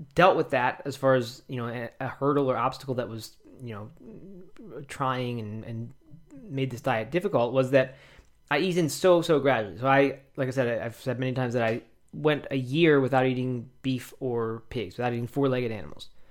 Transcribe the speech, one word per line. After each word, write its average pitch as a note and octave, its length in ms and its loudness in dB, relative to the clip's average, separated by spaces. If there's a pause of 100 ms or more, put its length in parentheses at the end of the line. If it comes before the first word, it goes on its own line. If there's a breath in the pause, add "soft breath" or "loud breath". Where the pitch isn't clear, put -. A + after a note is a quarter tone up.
(140)
dealt F3 220 6
with D#3+ 140 -2
that B2+ 360 0
as C#3 100 -8
far C3+ 180 4
as, A#2+ 340 -2
you C3 80 -10
know, A#2+ 120 -6
a, A#2 220 -8 (100)
a C3 80 -6
hurdle C#3+ 420 0
or B2 60 0
obstacle B2+ 380 -2
that A#2 140 -4
was, A2 280 -12 (260)
you A#2+ 120 -12
know, G#2 160 -14 (1000)
trying B2 520 -2
and, G#2+ 240 -8
and A#2 280 -8 (580)
made C3+ 200 -2
this A#2 120 -10
diet A#2 280 -2
difficult C#3 420 0
was B2+ 180 2
that C3+ 260 4 (540 loud breath)
I D3 80 2
eased F3+ 200 0
in D#3+ 100 2
so, F3 340 6
so E3 180 4
gradually. A2+ 380 0
So B2 100 -2
I, C3+ 300 6 (180)
like C3 120 -2
I - 20 -4
said, A#2+ 300 0
I, F#2 40 -6
I've A#2 120 -8
said B2 220 -6
many B2+ 140 -2
times B2 220 -2
that B2 80 2
I A2+ 200 0 (300)
went D3 380 0
a C#3 60 -2
year C#3 440 4
without C3 260 2
eating B2+ 440 -2 (120)
beef C3 380 -4
or A#2 480 -4
pigs, G#2 300 -8
without A#2+ 140 -2
eating A#2+ 140 -4
four-legged B2+ 460 0
animals. E2 380 -12 (200 soft breath)